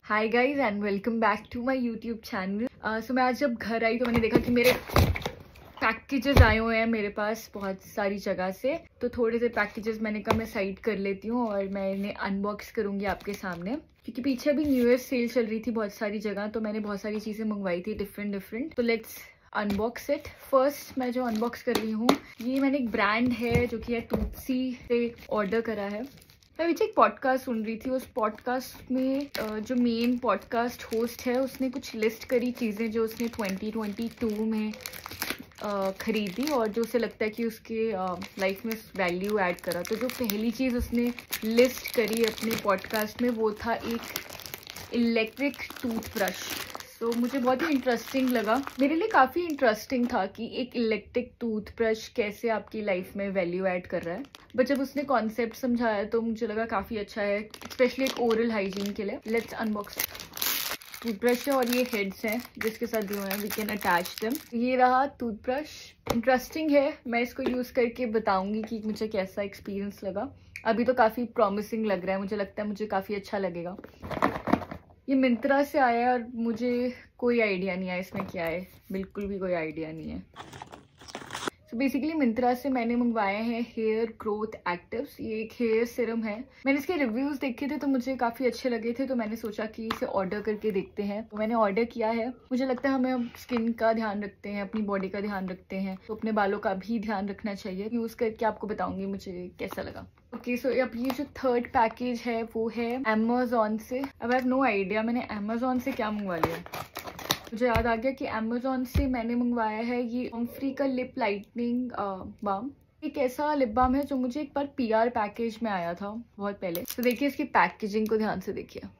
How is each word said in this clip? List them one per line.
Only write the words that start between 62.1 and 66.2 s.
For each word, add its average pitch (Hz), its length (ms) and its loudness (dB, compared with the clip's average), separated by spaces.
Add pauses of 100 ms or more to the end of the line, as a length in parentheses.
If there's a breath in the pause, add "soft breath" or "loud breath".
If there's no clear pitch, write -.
हैं 226 160 -2 (160)
जिसके 226 300 -4
साथ 220 140 -2
दिए 202 160 -4
हुए 196 120 -6
हैं, 196 100 -2
we 208 100 -4
can 214 280 -4
attach 180 460 0
them। 247 300 -4
ये 247 220 0
रहा 254 300 6
toothbrush, 254 880 -6 (180)
Interesting 254 580 2